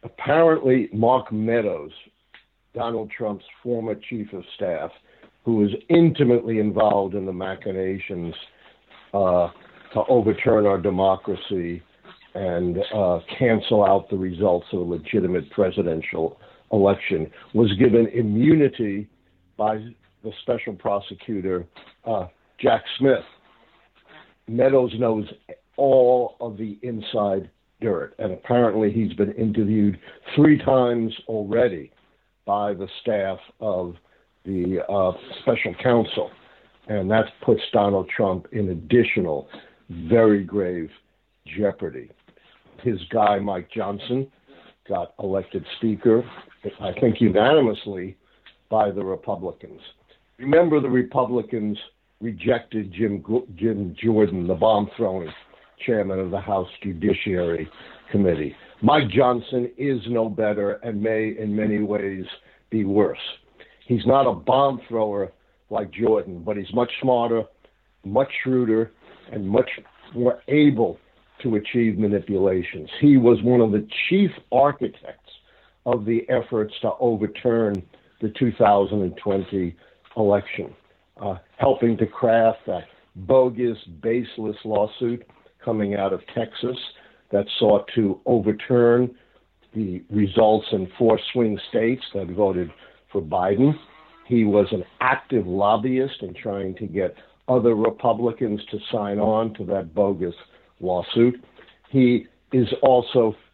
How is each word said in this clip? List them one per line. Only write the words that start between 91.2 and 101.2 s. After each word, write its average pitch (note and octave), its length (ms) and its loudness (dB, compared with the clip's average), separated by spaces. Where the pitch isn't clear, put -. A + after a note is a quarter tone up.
swing A2 260 0
states A#2 320 0
that F#2+ 140 -6
voted F2+ 420 0
for G2 120 -4
Biden. F#2+ 500 2
He A#2 180 2
was G#2 260 4
an F#2 140 -4
active B2+ 460 -2
lobbyist A2 760 0
in F2+ 120 -12
trying G2 420 -8
to G#2+ 100 -10
get F#2 300 -4
other A#2+ 260 4
Republicans A2 840 -2
to G#2 80 -8
sign G2+ 260 -4
on G#2+ 360 0
to G2+ 100 -10
that F2 300 -6
bogus F#2 400 0
lawsuit. F#2 600 0